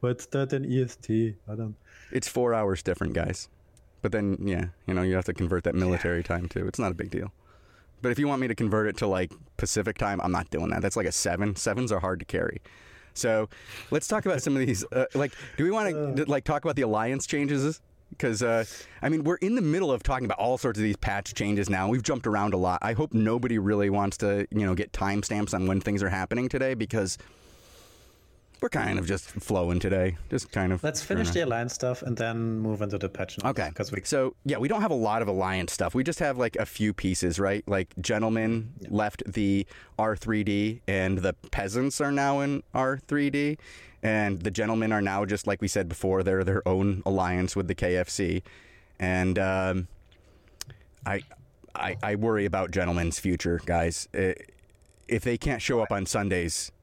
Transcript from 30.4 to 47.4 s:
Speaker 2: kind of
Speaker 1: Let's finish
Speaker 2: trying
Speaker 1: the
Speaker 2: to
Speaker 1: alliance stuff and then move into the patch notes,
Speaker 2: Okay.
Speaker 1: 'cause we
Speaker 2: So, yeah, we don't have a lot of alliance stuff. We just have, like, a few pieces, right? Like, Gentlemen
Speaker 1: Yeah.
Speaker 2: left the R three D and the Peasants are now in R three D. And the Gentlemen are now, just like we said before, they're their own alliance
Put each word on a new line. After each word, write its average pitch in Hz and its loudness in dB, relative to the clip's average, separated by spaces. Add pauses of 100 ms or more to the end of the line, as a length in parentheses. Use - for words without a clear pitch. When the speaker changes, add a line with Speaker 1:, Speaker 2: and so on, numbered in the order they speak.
Speaker 2:
kind 92 0
of 90 -2
Speaker 1:
Let's 151 -2
finish 196 -2
Speaker 2:
trying 170 -2
Speaker 1:
the 180 2
Speaker 2:
to 165 2
Speaker 1:
alliance 120 -2
stuff 127 -2
and 120 -4
then 113 -2
move 110 -2
into 101 -2
the 95 -2
patch - -6
notes, - -2
Speaker 2:
Okay. 82 -2
Speaker 1:
'cause 98 -6
we 98 -6
Speaker 2:
So, 135 0
yeah, 139 -2
we 123 -2
don't 214 0
have 208 2
a 151 0 (140)
lot 113 2
of 104 0
alliance 92 0
stuff. 87 -2
We 127 2
just 160 -2
have, 139 0
like, 120 0
a 104 0
few 107 0
pieces, 90 0
right? 98 2
Like, 95 0
Gentlemen 113 0
Speaker 1:
Yeah. - -12
Speaker 2:
left 104 0
the 98 2 (320)
R 110 2
three 110 0
D 104 0
and 95 2
the 90 0 (160)
Peasants 120 -2
are 143 0
now 139 2
in 139 -2 (100)
R 131 0
three 143 0
D. 143 0 (460)
And 104 2
the 98 -2
Gentlemen 110 0
are 104 2
now, 98 0
just 101 -2
like 101 0
we 104 0
said 95 0
before, 95 0
they're 95 4
their 95 0
own 95 2
alliance 92 2